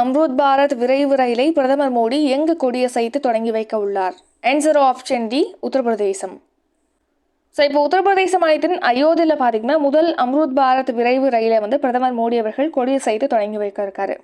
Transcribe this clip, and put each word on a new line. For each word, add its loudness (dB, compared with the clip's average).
அம்ருத் 0
பாரத் 2
விரைவு 0
ரயிலை 0
பிரதமர் 0
மோடி 0
எங்கு 0
கொடியசைத்து -2
தொடங்கி 0
வைக்க -4
உள்ளார்? -4
ஆன்சர் 2
ஆப்ஷன் -4
டி, -2
உத்தரப்பிரதேசம். -4
So, 2
இப்போ 2
உத்தரப்பிரதேச 2
மாநிலத்தின் 2
அயோத்தியில 2
பாத்தீங்கன்னா 0
முதல் 2
அம்ருத் 0
பாரத் 2
விரைவு 2
ரயிலை 2
வந்து -2
பிரதமர் -2
மோடி -2
அவர்கள் -2
கொடியசைத்து -2
தொடங்கி -2
வைக்க -6
இருக்காரு. -6